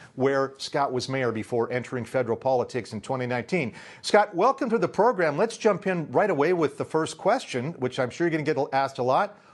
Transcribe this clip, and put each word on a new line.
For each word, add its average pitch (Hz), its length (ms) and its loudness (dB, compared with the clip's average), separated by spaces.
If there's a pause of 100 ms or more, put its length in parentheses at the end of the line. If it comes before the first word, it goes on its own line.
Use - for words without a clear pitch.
(140)
where 135 440 2
Scott 143 340 -2
was 123 160 -4
mayor 131 240 0
before 113 400 -2
entering 123 320 -4
federal 117 320 -2
politics 123 560 -2
in 110 80 -8
twenty 127 260 -4
nineteen. 123 460 -2 (300)
Scott, 208 320 4
welcome 254 340 2
to 220 80 2
the 180 100 2
program. 180 520 2
Let's 220 180 0
jump 202 300 2
in 175 260 -2
right 175 160 4
away 160 240 2
with 165 240 2
the 135 80 -4
first 160 320 -2
question, 170 600 -2
which 123 200 -4
I'm 127 120 0
sure 170 160 0
you're 160 120 0
gonna 151 40 -4
get 151 160 0 (160)
asked 135 240 0
a 131 40 -2
lot. 147 360 2 (160)